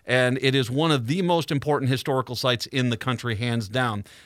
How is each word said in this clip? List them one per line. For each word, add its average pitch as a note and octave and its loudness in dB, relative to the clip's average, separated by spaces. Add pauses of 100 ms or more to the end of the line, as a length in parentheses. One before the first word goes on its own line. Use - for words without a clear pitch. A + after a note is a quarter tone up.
and B2+ 2
it C3+ 2
is B2 0
one D#3 2
of B2+ 0
the E3+ 0
most E3+ 0
important C3+ 0
historical C3 -2
sites B2 0
in B2+ 0
the A2+ -2
country, A#2+ -4
hands A#2 -2
down. A2 -2 (200)